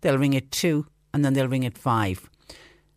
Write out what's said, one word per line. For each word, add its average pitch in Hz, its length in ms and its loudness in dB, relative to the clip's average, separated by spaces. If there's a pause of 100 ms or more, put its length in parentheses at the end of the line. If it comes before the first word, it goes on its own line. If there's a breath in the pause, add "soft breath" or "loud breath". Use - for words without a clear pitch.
they'll 139 160 2
ring 139 180 2
at 131 160 -4
two, 156 340 -2 (280)
and 147 120 0
then 135 80 2
they'll 135 140 2
ring 127 180 -2
at 120 120 -8
five. 110 520 -2 (680 loud breath)